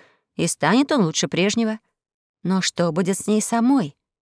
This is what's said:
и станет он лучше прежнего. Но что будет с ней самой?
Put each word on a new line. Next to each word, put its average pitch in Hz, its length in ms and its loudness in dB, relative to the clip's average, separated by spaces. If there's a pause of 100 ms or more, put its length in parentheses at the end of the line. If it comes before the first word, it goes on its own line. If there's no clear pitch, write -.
(360)
и 170 100 0
станет 226 460 2
он 254 120 2
лучше 160 240 -2
прежнего. 220 500 0 (640)
Но 185 180 0
что 170 320 -2
будет 185 260 -2
с - 80 -10
ней 214 140 2
самой? 233 560 0 (300)